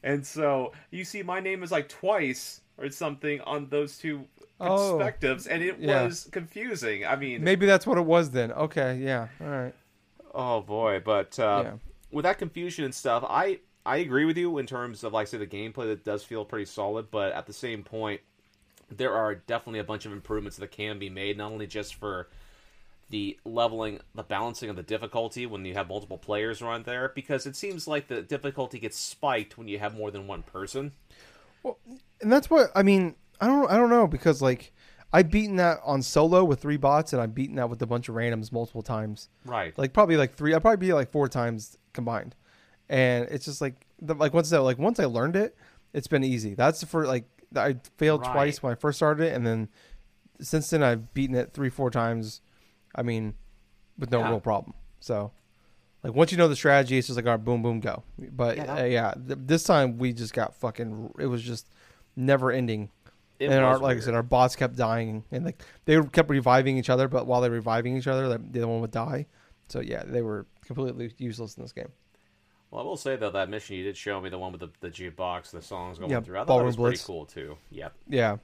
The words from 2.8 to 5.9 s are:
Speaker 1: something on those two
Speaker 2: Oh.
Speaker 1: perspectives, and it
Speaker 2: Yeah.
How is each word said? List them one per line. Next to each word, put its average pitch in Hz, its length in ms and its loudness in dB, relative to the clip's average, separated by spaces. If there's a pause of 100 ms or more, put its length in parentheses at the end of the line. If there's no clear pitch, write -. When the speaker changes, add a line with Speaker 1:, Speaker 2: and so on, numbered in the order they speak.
Speaker 1:
something 147 520 -6
on 143 260 -6
those 147 300 -4
two 147 260 -8 (340)
Speaker 2:
Oh. 190 380 2
Speaker 1:
perspectives, 151 500 -2
and 165 160 -2
it 185 160 -2
Speaker 2:
Yeah. 143 260 2